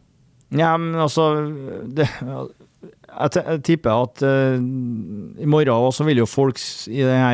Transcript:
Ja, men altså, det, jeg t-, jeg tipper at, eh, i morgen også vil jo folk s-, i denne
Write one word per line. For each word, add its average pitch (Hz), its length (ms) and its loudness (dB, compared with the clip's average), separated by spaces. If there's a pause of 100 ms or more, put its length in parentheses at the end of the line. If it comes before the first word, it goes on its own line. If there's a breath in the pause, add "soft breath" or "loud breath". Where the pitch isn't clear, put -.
(540)
Ja, 160 220 4
men 165 240 -2
altså, 156 300 2 (580)
det, 143 160 0
jeg - 1300 -8
t-, 175 100 0
jeg 156 220 -4
tipper 123 400 2
at, - 180 -10
eh, 135 380 2
i 120 880 -6
morgen 131 400 4
også 131 160 0
vil 147 160 4
jo 113 80 4
folk 139 320 0
s-, - 260 -10
i 117 140 -4
denne 127 340 4